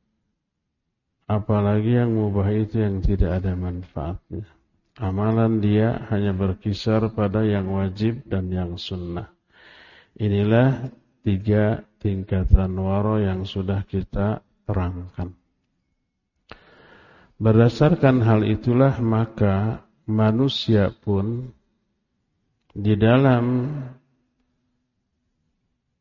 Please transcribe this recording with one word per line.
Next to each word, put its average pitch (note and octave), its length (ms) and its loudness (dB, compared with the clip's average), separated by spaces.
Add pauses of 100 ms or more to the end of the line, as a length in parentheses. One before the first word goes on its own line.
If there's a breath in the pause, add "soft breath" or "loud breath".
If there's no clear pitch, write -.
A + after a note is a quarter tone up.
(1300)
Apalagi G#2 640 0
yang A#2+ 240 2
mubah G2+ 320 0
itu G#2+ 320 0
yang G2 240 0
tidak F#2+ 320 2
ada F#2 160 -2
manfaatnya. F2+ 960 -8 (480)
Amalan A2 640 0
dia G#2+ 480 0
hanya G2+ 240 -2
berkisar G#2+ 800 -2
pada G#2+ 320 0
yang G2 240 0
wajib G2 560 -2
dan F#2 240 -4
yang F2+ 320 -4
sunnah. F2+ 480 -10 (880 loud breath)
Inilah A2+ 720 2 (320)
tiga G#2 640 0 (160)
tingkatan F#2+ 800 2
wara' G2+ 400 0
yang F#2 240 -2
sudah G2 400 -4
kita G2 560 -4 (240)
terangkan. F2+ 720 -6 (2000 loud breath)
Berdasarkan A#2+ 880 4
hal A2 160 4
itulah, A#2+ 560 2
maka A2 880 -2 (220)
manusia A2 800 2 (160)
pun A2+ 480 -4 (1200)
di G#2 240 0
dalam B2 720 2 (2250)